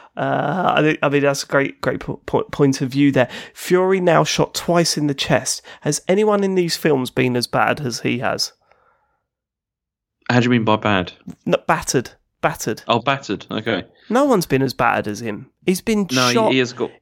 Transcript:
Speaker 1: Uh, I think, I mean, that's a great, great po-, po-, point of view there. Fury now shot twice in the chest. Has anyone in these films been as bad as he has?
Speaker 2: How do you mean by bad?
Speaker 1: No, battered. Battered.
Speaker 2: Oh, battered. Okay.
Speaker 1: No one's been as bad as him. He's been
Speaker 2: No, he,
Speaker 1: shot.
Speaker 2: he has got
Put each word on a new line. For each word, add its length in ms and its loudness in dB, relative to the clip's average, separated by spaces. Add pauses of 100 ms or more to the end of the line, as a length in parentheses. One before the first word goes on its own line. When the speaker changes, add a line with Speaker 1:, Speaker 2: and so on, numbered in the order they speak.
(140)
Speaker 1:
Uh, 640 0
I 60 -6
think, 200 0
I 60 0
mean, 140 2
that's 220 0
a 20 -12
great, 340 0
great 200 -2
po-, 260 -10
po-, 260 0
point 300 2
of 80 -2
view 200 4
there. 200 2 (240)
Fury 480 2
now 220 4
shot 280 0
twice 460 0
in 80 0
the 80 -2
chest. 480 -2 (180)
Has 280 -2
anyone 360 2
in 120 0
these 200 0
films 340 0
been 260 0
as 100 -2
bad 340 0
as 200 -6
he 180 -2
has? 340 -4 (1800)
Speaker 2:
How 100 4
do 40 2
you 60 2
mean 140 2
by 120 2
bad? 360 -2 (320)
Speaker 1:
No, 220 2
battered. 440 -2 (300)
Battered. 480 -4
Speaker 2:
Oh, 120 2
battered. 500 -4
Okay. 340 -4 (240)
Speaker 1:
No 160 2
one's 220 2
been 160 0
as 120 -2
bad 320 0
as 140 -8
him. 300 -10 (160)
He's 140 -2
been 300 0
Speaker 2:
No, 180 2
he, 60 2
Speaker 1:
shot. 180 2
Speaker 2:
he 60 2
has 140 0
got 180 -6 (120)